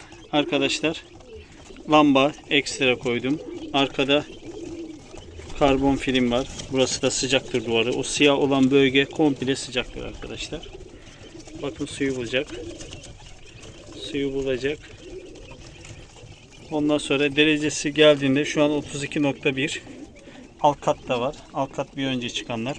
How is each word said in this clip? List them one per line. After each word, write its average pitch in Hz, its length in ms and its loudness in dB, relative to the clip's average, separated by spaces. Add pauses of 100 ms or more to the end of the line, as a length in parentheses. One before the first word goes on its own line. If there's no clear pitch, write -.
(320)
arkadaşlar? 143 720 0 (880)
Lamba 147 420 8 (180)
ekstra 131 480 2
koydum. 127 420 -2 (320)
Arkada 139 520 2 (1300)
karbon 135 380 4
film 127 340 2
var. 127 180 0 (240)
Burası 131 300 2
da 127 80 2
sıcaktır 127 540 0
duvarı. 113 280 2
O 135 100 -2
siyah 143 360 4
olan 135 320 4
bölge 139 340 6
komple 135 520 0
sıcaktır 123 480 -6
arkadaşlar. 113 560 -10 (1000)
Bakın 143 240 -8
suyu 135 300 -2
bulacak. 127 300 -2 (1500)
Suyu 139 360 -6
bulacak. 135 460 -4 (1900)
Ondan 151 280 2
sonra 143 380 0
derecesi 151 580 2
geldiğinde 143 500 6
şu 156 180 0
an 147 80 4
otuz 143 340 -4
iki 147 180 -2
nokta 139 340 0
bir. - 260 -4 (760)
Alt 143 200 2
kat - 280 -2
da 123 120 0
var. 139 140 -2 (200)
Alt 139 180 -4
kat - 240 -8
bir 135 100 -2
önce 127 220 -2
çıkanlar. 120 500 -6